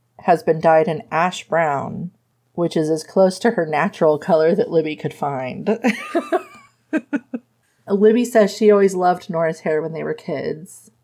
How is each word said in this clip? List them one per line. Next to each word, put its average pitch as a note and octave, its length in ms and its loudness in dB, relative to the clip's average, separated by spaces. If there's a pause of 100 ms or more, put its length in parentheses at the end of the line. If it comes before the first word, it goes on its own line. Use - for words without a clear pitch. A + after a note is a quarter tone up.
(220)
has F3+ 200 2
been D#3+ 180 0
dyed D#3+ 280 4
an D#3 240 -6
ash F3 340 -2
brown, D3 640 -2 (440)
which E3+ 220 -2
is D#3 140 0
as D#3 140 -2
close F#3 340 0
to - 140 0
her E3+ 140 -2
natural D#3 520 0
color D#3+ 380 2
that G3+ 140 -2
Libby D#3 260 0
could D3 180 -8
find. C#3 640 -6 (1200)
<laughs> - 880 -12
Libby A3 360 4
says G#3+ 320 2
she G#3+ 140 4
always G3 240 4
loved F3+ 360 0
Nora's E3 300 -2
hair D#3 200 -2
when D#3 120 -8
they D3+ 100 -8
were D#3 120 -4
kids. D#3 760 -10 (120)